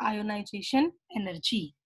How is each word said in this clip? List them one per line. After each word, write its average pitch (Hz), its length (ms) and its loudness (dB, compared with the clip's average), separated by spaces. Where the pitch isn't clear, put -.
ionization 214 880 0
energy। 185 560 -2